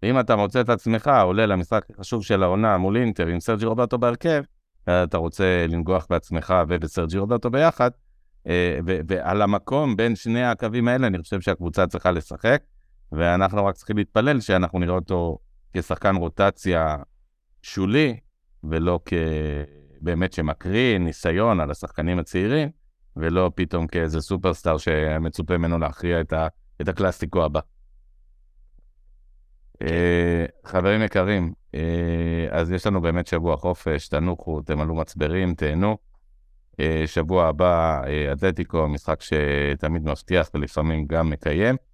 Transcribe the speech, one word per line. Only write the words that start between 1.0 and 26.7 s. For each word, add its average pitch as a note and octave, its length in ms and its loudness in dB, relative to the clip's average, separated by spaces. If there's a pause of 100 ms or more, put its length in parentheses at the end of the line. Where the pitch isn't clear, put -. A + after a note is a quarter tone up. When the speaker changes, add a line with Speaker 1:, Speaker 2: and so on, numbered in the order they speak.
Speaker 1:
עולה G2 220 2
למשחק G2 440 0
החשוב G#2 340 -6
של F#2+ 180 2
העונה G2 340 2
מול F#2+ 200 2
אינטר, A2+ 300 0
עם E2+ 140 -2
סרג'י A2 260 -2
רוברטו A#2 320 0
בהרכב, B2 440 0 (460)
אתה F2+ 300 2
רוצה F2 500 2
לנגוח E2+ 420 0
בעצמך E2+ 440 -2 (140)
ובסרג'י E2 500 -2
רוברטו A2+ 320 -2
ביחד, C3 400 2 (560)
אה, F2 400 0
ו-, F2+ 220 0
ועל F#2+ 340 0
המקום A2 540 0
בין A2+ 200 0
שני A#2 280 -2
הקווים A#2 440 0
האלה, B2+ 180 2
אני F#2+ 120 0
חושב F#2 220 -6
שהקבוצה F2 460 0
צריכה - 240 0
לשחק, G2+ 520 0 (500)
ואנחנו F2+ 520 2
רק G2 100 0
צריכים - 220 -6
להתפלל A2+ 440 2
שאנחנו F#2 380 0
נראה F2 160 0
אותו E2+ 440 -2 (340)
כשחקן F#2+ 440 0
רוטציה E2+ 800 0 (680)
שולי, A2+ 540 0 (480)
ולא E2 400 0
כ-, - 80 -6 (880)
באמת E2+ 320 -2
שמקרין F#2 720 0
ניסיון F2+ 560 0
על D2 100 -2
השחקנים E2 480 -4
הצעירים, A2 500 0 (480)
ולא F2 380 2
פתאום E2+ 320 -2
כאיזה D#2+ 340 -2
סופרסטאר F2 580 -2
שמצופה D#2+ 800 -2
ממנו E2 200 0
להכריע E2 420 -2
את D#2+ 120 -4
ה-, D#2+ 160 0 (320)